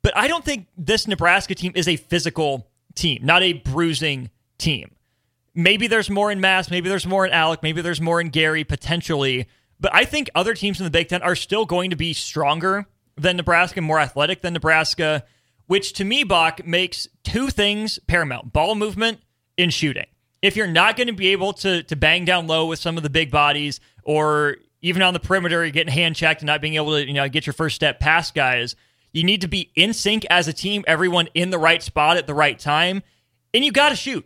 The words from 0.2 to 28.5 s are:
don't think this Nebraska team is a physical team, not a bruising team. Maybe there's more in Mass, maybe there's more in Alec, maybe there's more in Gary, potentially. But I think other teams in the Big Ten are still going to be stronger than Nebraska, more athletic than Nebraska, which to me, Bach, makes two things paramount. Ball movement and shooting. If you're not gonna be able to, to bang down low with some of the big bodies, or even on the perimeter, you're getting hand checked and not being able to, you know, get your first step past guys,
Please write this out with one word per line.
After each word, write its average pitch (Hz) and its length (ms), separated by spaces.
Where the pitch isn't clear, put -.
don't 330 160
think 269 220
this 190 320
Nebraska 185 460
team 180 200
is 170 140
a 160 80
physical 156 720
team, 151 300
not 175 180
a 180 120
bruising 139 760
team. 147 340
Maybe 196 340
there's 214 220
more 202 200
in 196 100
Mass, 190 300
maybe 180 180
there's 190 180
more 190 200
in 180 60
Alec, 160 300
maybe 160 200
there's 160 180
more 170 200
in 170 80
Gary, 156 360
potentially. 139 840
But - 140
I 220 100
think 294 300
other 196 200
teams 196 240
in 190 60
the 165 60
Big 165 180
Ten 175 140
are 180 120
still 214 320
going 180 240
to 165 60
be 165 160
stronger 165 760
than 175 200
Nebraska, 175 440
more 156 180
athletic 147 440
than 170 100
Nebraska, 156 720
which 196 280
to 196 100
me, 254 180
Bach, 170 420
makes 180 440
two 262 240
things 208 580
paramount. 139 460
Ball 170 240
movement 214 440
and 175 180
shooting. - 320
If 196 120
you're 208 140
not 185 280
gonna 240 160
be 185 160
able 190 260
to, 180 280
to - 140
bang 165 280
down 175 220
low 160 200
with 165 120
some 165 180
of 160 60
the 147 80
big 156 220
bodies, 147 480
or 151 540
even 180 220
on 180 100
the 175 80
perimeter, 175 440
you're 151 80
getting 156 200
hand 160 220
checked 160 280
and 151 40
not 147 140
being 156 160
able 151 160
to, 147 120
you 135 100
know, 139 140
get 156 180
your 143 80
first 160 200
step 147 240
past 160 360
guys, 127 420